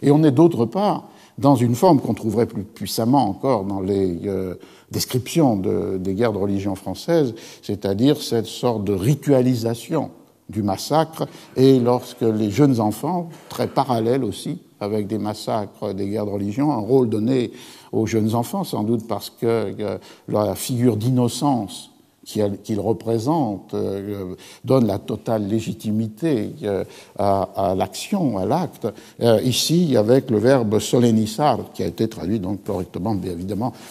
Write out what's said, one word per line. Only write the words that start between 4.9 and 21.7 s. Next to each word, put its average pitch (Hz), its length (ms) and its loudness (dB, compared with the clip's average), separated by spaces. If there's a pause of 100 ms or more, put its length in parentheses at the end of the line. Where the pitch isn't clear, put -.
descriptions 127 640 0
de, 95 420 -2
des 92 160 -4
guerres 110 180 0
de 101 60 -4
religion 98 360 -2
françaises, 123 580 -2 (300)
c'est-à-dire 107 580 0
cette 113 260 -2
sorte 117 360 -2
de 98 100 0
ritualisation 127 1200 0 (380)
du 107 140 -4
massacre, 147 640 -2 (300)
et 131 220 8
lorsque 120 440 0
les 110 280 2
jeunes 127 300 4
enfants, 160 480 -2 (200)
très - 200 -4
parallèles 123 560 0
aussi 107 340 -8 (220)
avec 104 260 -2
des 107 120 -4
massacres 104 760 -6
des 98 140 -4
guerres 104 180 -4
de 101 60 -6
religion, 104 400 -2
un 120 80 -2
rôle 123 280 2
donné 113 440 0 (400)
aux 110 140 0
jeunes 110 280 0
enfants, 175 300 -4
sans 110 180 -6
doute 110 240 -2
parce 101 240 -8
que, - 160 -6
euh, 104 520 -2 (300)
la 104 280 0
figure 120 400 0
d'innocence 123 880 0 (360)